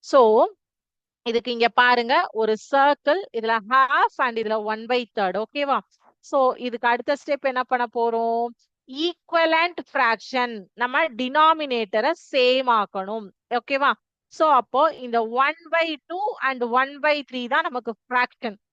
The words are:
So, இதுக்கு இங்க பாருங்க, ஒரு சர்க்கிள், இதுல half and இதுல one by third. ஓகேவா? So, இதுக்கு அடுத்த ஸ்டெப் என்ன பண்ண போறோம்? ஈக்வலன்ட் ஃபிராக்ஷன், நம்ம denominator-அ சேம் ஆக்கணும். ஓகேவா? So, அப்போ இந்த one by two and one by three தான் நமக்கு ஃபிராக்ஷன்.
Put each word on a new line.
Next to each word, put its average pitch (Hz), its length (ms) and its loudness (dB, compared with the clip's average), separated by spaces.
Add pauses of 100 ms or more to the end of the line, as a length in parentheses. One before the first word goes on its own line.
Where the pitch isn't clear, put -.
(140)
So, 277 80 8 (1080)
இதுக்கு 233 260 -4
இங்க 233 120 2 (140)
பாருங்க, 247 320 2 (260)
ஒரு 220 140 0 (160)
சர்க்கிள், 285 500 2 (180)
இதுல 226 160 -2 (200)
half 269 420 2 (100)
and 233 160 -4
இதுல 220 140 -2 (160)
one 220 180 -6
by 247 100 0 (180)
third. 185 260 -2
ஓகேவா? 277 340 -4 (520)
So, 285 100 2 (260)
இதுக்கு 240 260 -4
அடுத்த 247 300 -2
ஸ்டெப் 277 300 -4
என்ன 247 100 -2 (100)
பண்ண 240 140 0 (120)
போறோம்? 233 520 -2 (560)
ஈக்வலன்ட் 330 760 0 (120)
ஃபிராக்ஷன், 240 640 -2 (260)
நம்ம 254 240 0 (160)
denominator-அ 269 920 0 (200)
சேம் 254 480 2
ஆக்கணும். 196 500 -6 (300)
ஓகேவா? 269 320 -2 (460)
So, 320 80 2 (140)
அப்போ 254 240 0 (220)
இந்த 233 120 -2 (280)
one 311 140 -2 (180)
by 330 100 2 (240)
two 370 140 -6 (240)
and 262 120 -6 (200)
one 277 120 -2 (140)
by 294 80 2 (160)
three 247 140 -8 (100)
தான் 330 140 0
நமக்கு 240 240 -8 (100)
ஃபிராக்ஷன். 247 560 -4 (140)